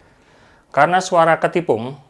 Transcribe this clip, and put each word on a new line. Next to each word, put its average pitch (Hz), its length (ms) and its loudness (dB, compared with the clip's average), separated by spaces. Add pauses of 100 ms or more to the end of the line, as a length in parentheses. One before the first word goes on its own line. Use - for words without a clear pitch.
(760)
Karena 165 240 2
suara 165 400 2
ketipung 147 560 -2 (140)